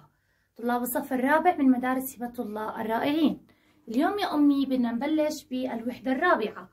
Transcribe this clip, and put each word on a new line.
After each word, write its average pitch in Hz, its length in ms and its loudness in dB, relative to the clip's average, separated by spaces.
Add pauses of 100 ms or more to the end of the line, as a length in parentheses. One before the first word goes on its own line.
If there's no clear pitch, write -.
(580)
طلاب 240 240 -2
الصف 262 320 -4
الرابع 311 420 4
من 277 160 4
مدارس 254 440 0
هبة 240 280 -8
الله 214 380 -8
الرائعين. 247 680 0 (400)
اليوم 339 320 0
يا 392 140 -2
أمي 285 320 4
بدنا 247 260 0
نبلش 302 520 -2
بالوحدة 254 680 -6
الرابعة، 226 600 0